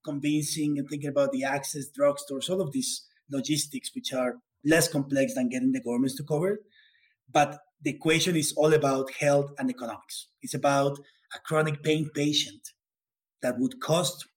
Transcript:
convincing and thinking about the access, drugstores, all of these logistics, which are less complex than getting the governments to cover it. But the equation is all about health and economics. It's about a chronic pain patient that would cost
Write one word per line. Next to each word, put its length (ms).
convincing 720
and 100
thinking 220
about 220
the 120
access, 460
drugstores, 600
all 120
of 100
these 340
logistics, 680
which 180
are 220
less 240
complex 460
than 160
getting 220
the 100
governments 360
to 60
cover 300
it. 60
But 280
the 80
equation 460
is 200
all 180
about 400
health 440
and 140
economics. 560
It's 100
about 460
a 60
chronic 420
pain 320
patient 480
that 160
would 240
cost 560